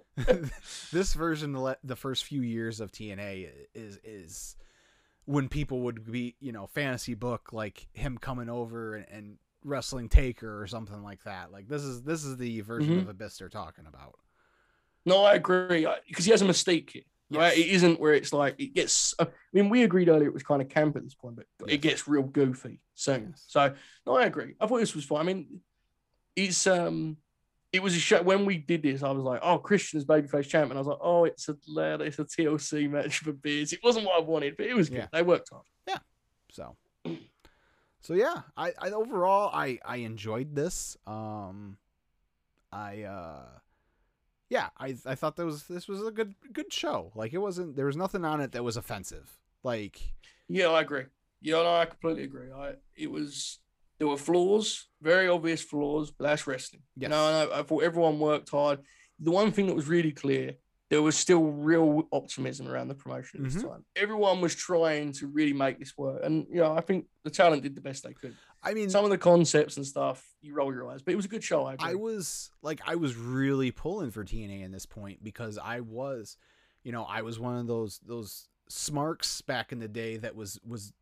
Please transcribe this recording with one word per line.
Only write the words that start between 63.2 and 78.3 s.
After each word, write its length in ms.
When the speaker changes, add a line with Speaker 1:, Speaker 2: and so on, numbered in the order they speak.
Speaker 2:
at 100
this 120
Speaker 1:
Mm-hmm. 60
Speaker 2:
time. 160
Everyone 460
was 120
trying 600
to 120
really 280
make 240
this 180
work. 260
And, 280
you 100
know, 160
I 60
think 240
the 60
talent 320
did 120
the 60
best 240
they 80
could. 240
Speaker 1:
I 120
mean, 160
Speaker 2:
Some 140
of 60
the 80
concepts 600
and 80
stuff, 380
you 120
roll 200
your 160
eyes, 120
but 100
it 40
was 80
a 40
good 140
show, 220
I 100
agree. 160
Speaker 1:
I 40
was, 560
like, 240
I 100
was 200
really 540
pulling 400
for 140
T 200
N 60
A 120
in 100
this 140
point 380
because 340
I 220
was, 560
you 80
know, 120
I 180
was 180
one 160
of 100
those, 400
those 420